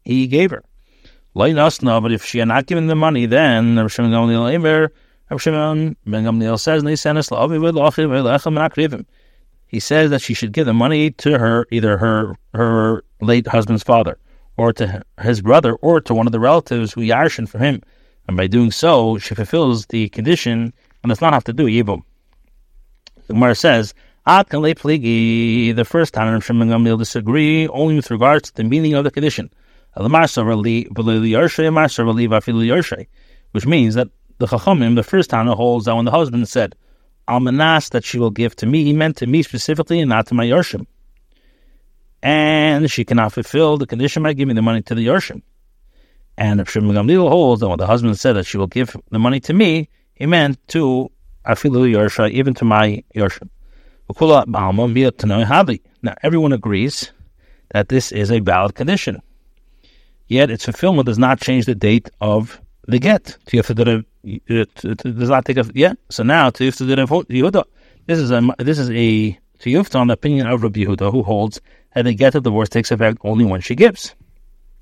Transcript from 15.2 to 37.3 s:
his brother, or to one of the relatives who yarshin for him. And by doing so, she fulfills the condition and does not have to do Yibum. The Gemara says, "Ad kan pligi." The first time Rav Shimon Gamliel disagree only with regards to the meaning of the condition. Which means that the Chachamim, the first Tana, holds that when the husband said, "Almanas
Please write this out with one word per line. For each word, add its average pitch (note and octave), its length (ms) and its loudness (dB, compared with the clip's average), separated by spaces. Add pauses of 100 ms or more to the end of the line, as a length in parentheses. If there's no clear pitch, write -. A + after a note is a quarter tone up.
his A2 220 0
brother, C#3+ 320 4
or D#3+ 260 2
to A#2+ 140 -4
one A2+ 120 2
of A#2 60 0
the A2+ 60 -2
relatives B2 540 0
who A#2 80 -8
yarshin A#2 480 0
for A2 100 -12
him. C3 240 0 (460)
And F#2 80 -4
by F#2+ 100 0
doing A#2 240 2
so, A2+ 480 2
she - 160 -10
fulfills A#2 520 -2
the A2 220 -4
condition A#2 640 -2 (300)
and A#2+ 80 -2
does A2 100 -2
not D#3+ 120 2
have B2+ 120 0
to A#2+ 80 -6
do C3+ 140 0
Yibum. A2 360 0 (1200)
The - 80 -8
Gemara A#2+ 200 4
says, A#2 400 2 (320)
"Ad F#3+ 220 4
kan D3 140 -4
pligi." A#2 1120 0
The A#2 100 0
first - 300 0
time A2 180 -2
Rav A2 120 -2
Shimon A#2 240 0
Gamliel A2+ 300 2
disagree D3+ 720 0
only D#3 280 0
with C#3 140 -4
regards B2+ 400 2
to - 60 -20
the A2+ 80 -4
meaning D3+ 300 0
of C#3+ 100 0
the C#3+ 60 -2
condition. C#3+ 400 -4 (460)
Which G#2 140 -2 (3500)
means B2+ 280 2
that B2 140 -2 (300)
the A#2+ 80 -2
Chachamim, B2 500 2
the A2+ 60 2
first - 280 0
Tana, A#2 240 0
holds A#2 320 0
that A#2 80 0
when A#2 100 0
the A#2+ 60 -2
husband B2 380 0
said, G#2+ 260 -2 (540)
"Almanas C3+ 640 0